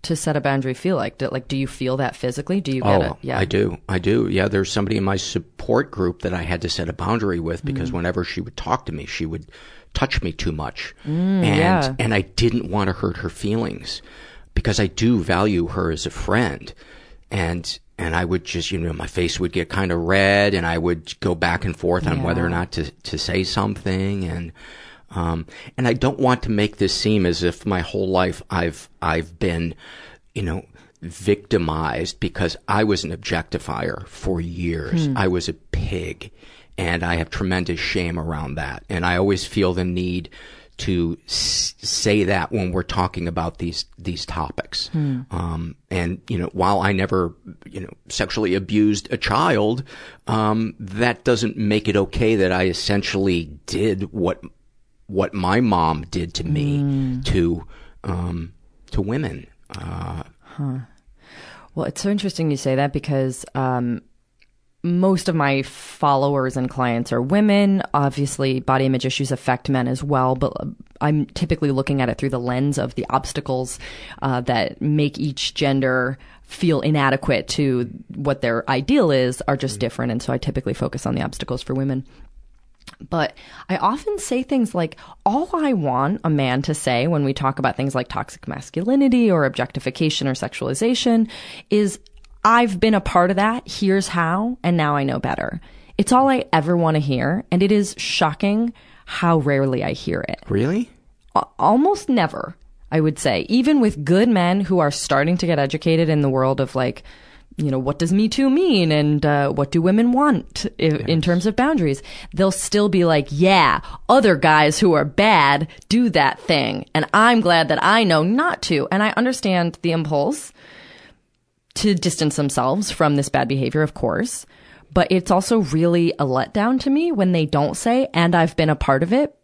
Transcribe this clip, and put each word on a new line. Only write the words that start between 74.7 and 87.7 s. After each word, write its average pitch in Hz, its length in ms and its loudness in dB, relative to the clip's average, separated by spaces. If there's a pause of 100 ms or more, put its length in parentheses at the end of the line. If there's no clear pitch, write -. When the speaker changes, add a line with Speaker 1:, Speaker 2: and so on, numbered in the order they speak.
Speaker 1:
make 147 380 0
each - 360 -4
gender 135 640 0 (260)
feel 160 360 0
inadequate 135 680 0
to 127 400 0 (260)
what 139 260 -2
their 117 280 -2
ideal 151 420 2
is 127 340 0
are 139 120 0
just 131 180 -4
Speaker 2:
Mm-hmm. 101 60 -12
Speaker 1:
different. 123 320 -4
And 123 100 -4
so - 80 -4
I 127 60 -2
typically - 380 -4
focus - 300 -6
on 123 100 -2
the 131 80 -2
obstacles - 400 -6
for 135 100 -6
women. 135 320 -2 (1040)
But 160 240 -2 (340)
I 190 100 -2
often 302 420 0
say 262 240 -2
things 254 320 0
like, 165 220 -2 (280)
all 262 280 -2
I 302 200 0
want 143 500 0
a 165 60 0
man 135 320 0
to 151 140 -2
say 127 320 -2
when 151 180 0
we 135 80 0
talk 135 240 -2
about 131 180 -2